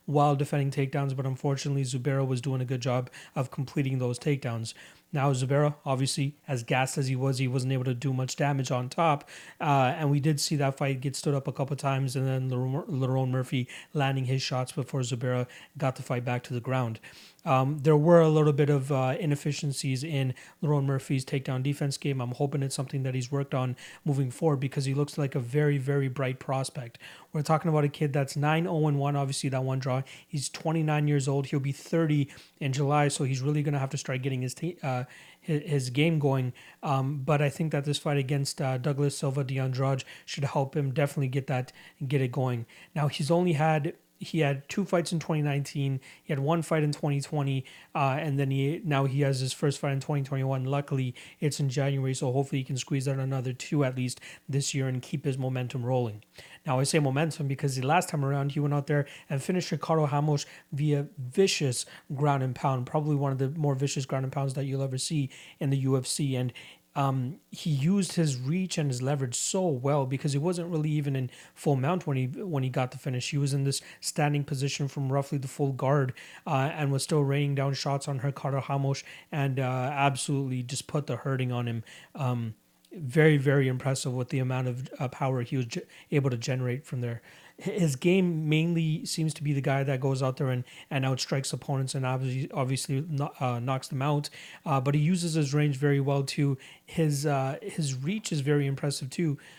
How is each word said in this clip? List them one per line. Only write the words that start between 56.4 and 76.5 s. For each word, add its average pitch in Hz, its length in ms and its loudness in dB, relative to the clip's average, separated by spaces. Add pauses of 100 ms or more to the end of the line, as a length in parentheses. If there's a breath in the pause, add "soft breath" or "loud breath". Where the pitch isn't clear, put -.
Now, 131 160 2
I 139 40 2
say 160 140 2
momentum 147 480 0
because 135 300 -2
the 127 100 -2
last 175 220 4
time 143 160 -2
around, 139 280 0
he 147 80 -2
went 143 120 2
out 143 140 0
there 147 180 2 (240 loud breath)
and 135 140 -2
finished 185 280 -2
Ricardo 160 360 2
Ramos 147 400 2 (260 loud breath)
via 143 360 0 (100)
vicious 139 640 2 (300 loud breath)
ground 139 280 2
and 131 120 -2
pound, 131 320 0
probably 151 300 0
one 139 160 0
of 131 60 -2
the 131 120 0
more 147 240 0
vicious 135 320 -2
ground 135 180 -2
and 135 80 -4
pounds 139 220 -2
that 139 100 -4
you'll 135 180 -2
ever 131 140 -2
see 139 320 -2 (320 loud breath)
in 147 80 0
the 139 80 2
U 135 220 2
F 123 80 -4
C. 135 300 -2
And, 127 180 -2 (420 loud breath)
um, 135 440 0 (100)
he - 180 -8
used 165 460 2
his 143 260 2
reach 170 380 -2
and 147 120 0
his 123 120 -2
leverage 135 320 -2
so 190 320 0
well 139 400 2
because 135 260 -2
he 143 60 0
wasn't 170 320 -2
really 156 180 0
even 147 260 0
in 131 160 -2 (240 loud breath)
full 143 220 2
mount 151 300 0
when 143 100 0
he, 131 80 2
when 143 380 -4
he 127 80 -2
got 127 200 0
the - 60 -14
finish. 127 340 -6
He 151 60 -2
was 139 160 0
in 139 120 0
this 139 180 -2 (180 loud breath)
standing 147 440 0
position 139 440 -2
from 135 240 -4
roughly 143 240 0
the 135 100 -4
full 139 260 -2
guard, 131 420 2 (320 loud breath)
uh, 139 260 2